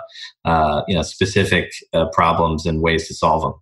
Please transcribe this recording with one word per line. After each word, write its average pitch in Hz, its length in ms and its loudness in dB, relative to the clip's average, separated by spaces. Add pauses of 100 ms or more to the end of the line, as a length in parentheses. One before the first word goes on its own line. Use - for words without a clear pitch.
(440)
uh, 78 420 2
you 98 100 -2
know, 78 60 2
specific, - 680 0 (220)
uh, 82 160 2
problems 82 560 2
and 80 160 0
ways 80 260 0
to - 60 -14
solve 80 300 0
them. 65 180 -4